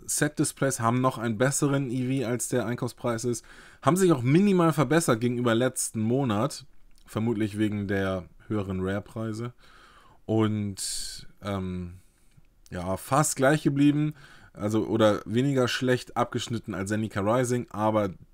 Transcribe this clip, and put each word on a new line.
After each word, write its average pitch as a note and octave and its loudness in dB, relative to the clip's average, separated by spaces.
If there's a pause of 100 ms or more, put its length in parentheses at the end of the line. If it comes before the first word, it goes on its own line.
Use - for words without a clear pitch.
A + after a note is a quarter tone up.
Set-Displays - -2
haben A#2 2
noch C3 2
einen A2+ -4
besseren C#3 0
E C3 -2
V, G#2+ -2
als A#2+ -4
der A#2+ 0
Einkaufspreis A#2 -4
ist. A#2+ -4 (380)
Haben E3+ 4
sich F#3 4
auch C3 4
minimal E3+ 6
verbessert C#3+ 2
gegenüber A#2+ 2
letzten B2 0
Monat. A#2+ 0 (400)
Vermutlich A2 -2
wegen G#2 -2
der F#2+ -2 (240)
höheren G2 -4
Rare-Preise. A2 -6 (760)
Und, G#2+ -2 (120)
ähm, F#2 -6 (760)
ja, F2+ -4
fast - 0
gleich C#3 2
geblieben. D3 2 (400)
Also, G#2+ 0
oder G#2+ 4
weniger B2 2
schlecht - -2
abgeschnitten A#2 -4
als F#2+ -6
Zendika G#2+ -2
Rising, A#2+ 0
aber G#2+ 0 (240)